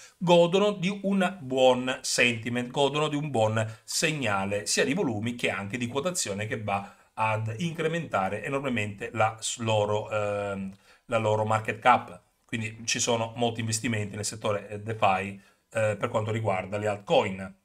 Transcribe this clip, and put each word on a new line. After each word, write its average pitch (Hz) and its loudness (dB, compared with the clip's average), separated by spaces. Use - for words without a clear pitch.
godono 175 6
di 196 -4
un 190 0
buon 131 4
sentiment, 120 0
godono 147 2
di 147 -2
un 147 -4
buon 110 2
segnale, 104 -2
sia - 2
di 135 0
volumi 120 -2
che 120 -2
anche 101 -6
di 117 -4
quotazione, 110 -4
che 113 -6
va 98 -4
ad 110 -2
incrementare 156 -2
enormemente 120 -4
la 110 0
s-, - -6
loro, 107 2
ehm, 101 -2
la 117 0
loro 107 2
market 110 0
cap. 117 4
Quindi 110 -6
ci 123 -2
sono 113 0
molti 120 0
investimenti 110 -2
nel 104 -6
settore, 107 -4
eh, 104 -10
DeFi, 98 0
eh, 107 2
per 120 -2
quanto 110 -2
riguarda 101 -2
le 104 -2
altcoin. 101 0